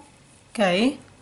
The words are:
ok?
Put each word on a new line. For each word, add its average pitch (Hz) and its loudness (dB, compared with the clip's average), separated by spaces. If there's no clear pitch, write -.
ok? 208 0